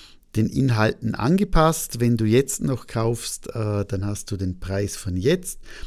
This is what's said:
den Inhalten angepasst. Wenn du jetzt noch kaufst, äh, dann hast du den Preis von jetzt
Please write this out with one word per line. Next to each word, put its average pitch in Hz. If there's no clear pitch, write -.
den 110
Inhalten 113
angepasst. 160
Wenn 120
du 110
jetzt 120
noch 131
kaufst, -
äh, 104
dann 98
hast 101
du 104
den 92
Preis 98
von 90
jetzt 151